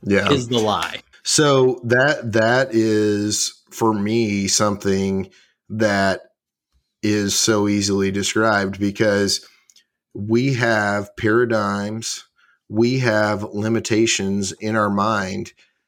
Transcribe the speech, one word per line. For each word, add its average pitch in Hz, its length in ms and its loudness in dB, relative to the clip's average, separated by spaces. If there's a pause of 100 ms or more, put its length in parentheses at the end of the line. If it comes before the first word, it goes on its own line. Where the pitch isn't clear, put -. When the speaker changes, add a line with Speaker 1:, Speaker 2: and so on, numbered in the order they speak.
Speaker 1:
yeah. 101 280 2
Speaker 2:
is 127 180 0
the 123 100 0
lie. 92 420 -2 (220)
Speaker 1:
So 135 640 2
that, 123 480 0
that 120 400 2
is, 107 1000 0
for 110 220 0
me, 104 540 0
something 98 840 -2 (380)
that 101 520 0 (800)
is 104 320 0
so 104 340 2
easily 98 440 0
described, 98 680 0
because 101 640 0 (680)
we 120 420 0
have 104 640 0
paradigms, 107 1080 -2 (420)
we 117 320 0
have 107 440 0 (100)
limitations 104 1000 0
in 107 220 -6
our 104 140 2
mind. 101 640 -2 (340)